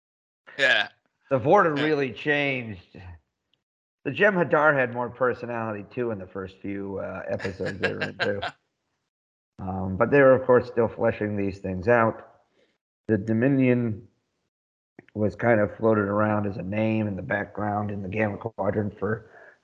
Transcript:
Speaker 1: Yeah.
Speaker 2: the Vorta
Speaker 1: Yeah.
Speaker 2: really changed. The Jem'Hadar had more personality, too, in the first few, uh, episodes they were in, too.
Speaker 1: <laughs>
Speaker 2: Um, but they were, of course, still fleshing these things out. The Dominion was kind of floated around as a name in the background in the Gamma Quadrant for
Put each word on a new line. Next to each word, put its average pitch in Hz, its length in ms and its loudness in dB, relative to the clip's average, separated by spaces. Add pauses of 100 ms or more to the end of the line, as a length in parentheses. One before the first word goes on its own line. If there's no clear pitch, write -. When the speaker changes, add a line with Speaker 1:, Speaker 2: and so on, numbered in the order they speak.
(600)
Speaker 1:
Yeah. 117 300 2 (400)
Speaker 2:
the 135 100 2
Vorta 160 360 4
Speaker 1:
Yeah. 143 80 0
Speaker 2:
really 143 280 0
changed. 131 880 -4 (1040)
The 139 100 -4
Jem'Hadar 160 600 4
had 127 200 0
more 123 160 -6
personality, 117 840 -4
too, 120 180 -4
in 104 80 -6
the 92 80 -12
first 95 340 -12
few, 98 380 -8
uh, 95 280 -8
episodes 101 520 -6
they 175 140 -2
were 98 80 -8
in, - 160 -8
too. 180 280 -4
Speaker 1:
<laughs> 160 60 -8 (1080)
Speaker 2:
Um, 95 380 -6
but 120 140 2
they 143 100 6
were, 131 120 10
of - 120 2
course, 120 220 4
still 113 200 0
fleshing 107 480 -2
these 98 240 -4
things 92 280 -4
out. 117 540 2 (640)
The 110 100 4
Dominion 120 880 2 (1080)
was 104 220 -2
kind 117 240 2
of 104 160 0
floated 110 300 2
around 104 400 0
as 98 120 -6
a - 40 -8
name 110 460 -2
in 98 80 -4
the 92 60 -8
background 101 680 -4
in 98 140 -8
the 92 40 -8
Gamma 104 300 -2
Quadrant 104 600 -4
for 110 320 -6 (320)